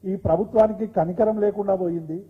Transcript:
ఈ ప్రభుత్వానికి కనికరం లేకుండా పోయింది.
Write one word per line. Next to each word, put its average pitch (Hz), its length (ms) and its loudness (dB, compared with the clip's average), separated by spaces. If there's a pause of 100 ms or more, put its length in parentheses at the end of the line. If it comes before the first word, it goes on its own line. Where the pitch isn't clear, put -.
ఈ 190 120 -4 (100)
ప్రభుత్వానికి 214 600 2 (120)
కనికరం 196 480 2
లేకుండా 202 380 0
పోయింది. 165 340 -6 (120)